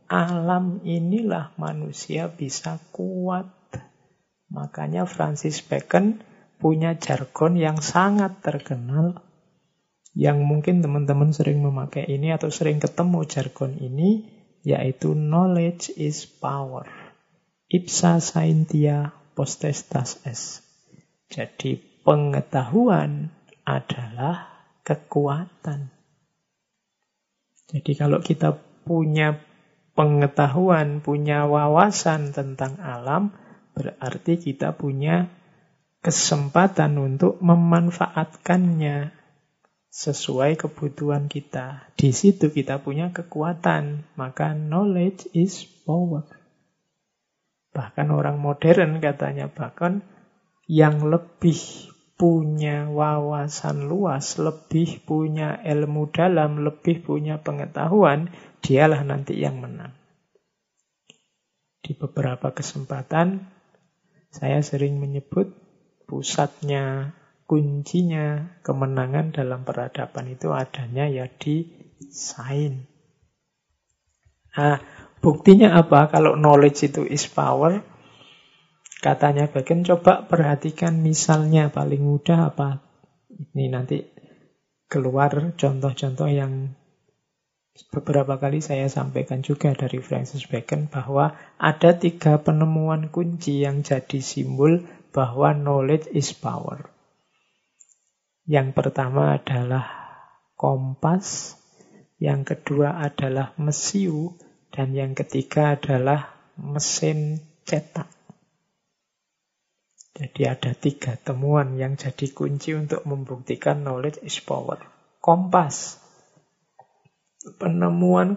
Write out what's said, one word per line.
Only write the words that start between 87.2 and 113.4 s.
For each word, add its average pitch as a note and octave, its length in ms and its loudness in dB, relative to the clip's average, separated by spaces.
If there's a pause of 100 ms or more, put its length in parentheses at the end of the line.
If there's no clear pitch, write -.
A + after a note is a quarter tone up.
beberapa C#3 480 0
kali C#3+ 240 -2
saya C3+ 240 -4
sampaikan C3+ 560 -4
juga C#3+ 320 0
dari B2+ 240 -6
Francis C3 480 -6
Bacon, D3 400 -4
bahwa C#3 480 0 (240)
ada D#3 320 6
tiga E3+ 480 2
penemuan D#3 720 0
kunci E3+ 480 -2
yang C#3+ 240 -2
jadi C3+ 400 -2
simbol C#3+ 640 2 (240)
bahwa C3+ 400 2
knowledge C#3+ 560 0
is D3 240 -2
power. - 560 -8 (1600)
Yang C3+ 240 2
pertama C#3+ 640 0
adalah B2+ 480 -2 (720)
kompas, C3+ 1040 -2 (560)
yang C#3+ 240 0
kedua D3 640 -2
adalah C3+ 560 -4
mesiu, D#3+ 720 -2 (400)
dan C3+ 240 -4
yang C3+ 160 -4
ketiga C#3+ 640 0
adalah C#3 640 -2 (160)
mesin D3+ 800 -2 (320)
cetak. - 400 -6 (2000)
Jadi, C3+ 320 -4
ada B2 240 -4
tiga C3 480 -4
temuan C#3 560 0
yang C3 240 -4
jadi C3+ 320 -6
kunci C#3+ 400 -6
untuk D#3 320 -4
membuktikan C3+ 800 -4